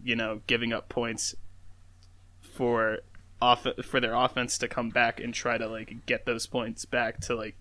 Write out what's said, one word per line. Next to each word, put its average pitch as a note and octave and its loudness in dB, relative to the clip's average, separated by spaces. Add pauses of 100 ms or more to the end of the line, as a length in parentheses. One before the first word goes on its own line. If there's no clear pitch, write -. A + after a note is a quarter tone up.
you A#2 0
know, A2 -2
giving A#2 2
up - -4
points A#2 -2 (1040)
for A2+ 0 (420)
off-, A#2+ 8 (160)
for B2+ 0
their A2+ 2
offense A#2+ 2
to A#2+ -2
come A#2 -2
back A#2 4
and A#2 -6
try A#2 0
to, A2+ -4
like, A2 -10
get A#2+ 0
those A#2 0
points A#2 -4
back A#2+ -2
to, B2 -2
like, A2 -6